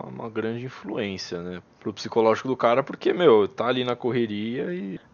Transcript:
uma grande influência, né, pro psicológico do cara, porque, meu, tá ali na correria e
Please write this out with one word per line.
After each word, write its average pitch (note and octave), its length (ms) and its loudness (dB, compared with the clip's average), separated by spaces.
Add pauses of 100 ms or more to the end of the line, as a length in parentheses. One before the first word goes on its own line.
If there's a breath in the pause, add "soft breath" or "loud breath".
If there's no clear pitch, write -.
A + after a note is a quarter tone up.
uma B2+ 260 -12
grande A2+ 340 -6
influência, G2 800 -8
né, F2+ 180 -10 (200)
pro A2 120 -6
psicológico A2 540 2
do C3 100 0
cara, A#2+ 280 4
porque, - 280 -2
meu, A#2+ 360 6
tá - 180 -4
ali B2+ 160 0
na B2 140 -2
correria A#2 760 -2
e F#3 280 -8 (140)